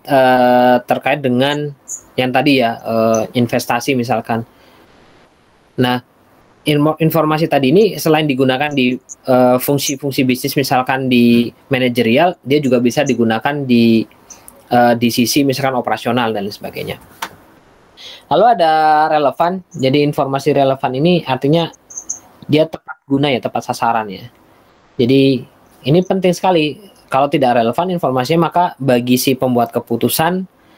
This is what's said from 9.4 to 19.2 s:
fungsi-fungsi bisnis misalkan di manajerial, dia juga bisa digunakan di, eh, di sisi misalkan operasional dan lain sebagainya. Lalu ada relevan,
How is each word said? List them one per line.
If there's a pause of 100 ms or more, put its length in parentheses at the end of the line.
fungsi-fungsi
bisnis
misalkan
di (240)
manajerial,
dia
juga
bisa
digunakan
di, (640)
eh,
di
sisi
misalkan
operasional
dan
lain
sebagainya. (1300)
Lalu
ada (380)
relevan, (100)